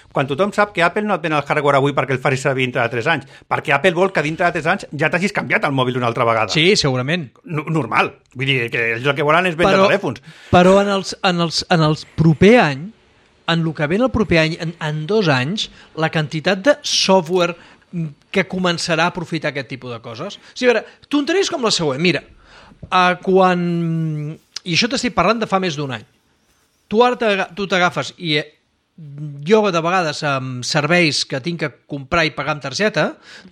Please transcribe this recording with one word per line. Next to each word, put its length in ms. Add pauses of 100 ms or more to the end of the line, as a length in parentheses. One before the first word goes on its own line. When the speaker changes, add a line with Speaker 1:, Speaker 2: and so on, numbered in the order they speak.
(120)
Speaker 1:
quan 160
tothom 240
sap 240
que 80
Apple 240
no 80
et 80
ven 80
el 160
hardware 320
avui 160
perquè 160
el 80
facis 240
servir 220
dintre 180
de 80
tres 160
anys, 160 (240)
perquè 300
Apple 180
vol 160
que 140
dintre 240
de 80
tres 100
anys 240
ja 160
t'hagis 240
canviat 320
el 80
mòbil 240
una 160
altra 160
vegada. 240
Speaker 2:
Sí, 140 (100)
segurament. 540 (160)
Speaker 1:
No, 260
normal. 400 (240)
Vull 160
dir, 60 (160)
que 100 (140)
ells 100
el 80
que 80
volen 240
és 80
vendre 220
Speaker 2:
Però, 100
Speaker 1:
telèfons. 320 (320)
Speaker 2:
però 320
en 140
els, 260
en 240
els, 240
en 160
el 80 (240)
proper 400
any, 260 (600)
en 160
el 100
que 140
ve 80
en 140
el 20
proper 320
any, 160
en, 240
en 240
dos 240
anys, 380 (260)
la 160
quantitat 480
de 240
software 720 (800)
que 160
començarà 560
a 80
aprofitar 400
aquest 160
tipus 240
de 80
coses... 320
O 240
sigui, 140
a 0
veure, 120 (220)
tonteries 400
com 160
la 80
següent. 320
Mira, 160 (720)
eh, 220 (100)
quan... 400 (1000)
i 80
això 160
t'estic 240
parlant 240
de 80
fa 160
més 160
d'un 160
any. 80 (880)
Tu 160
ara 160
t'aga-, 320
tu 160
t'agafes 480
i, 140 (100)
eh, 40 (1000)
jo 140 (100)
de 160
vegades 400
amb 400
serveis 540 (100)
que 160
tinc 160
que 80 (160)
comprar 400
i 80
pagar 220
amb 80
targeta, 400 (480)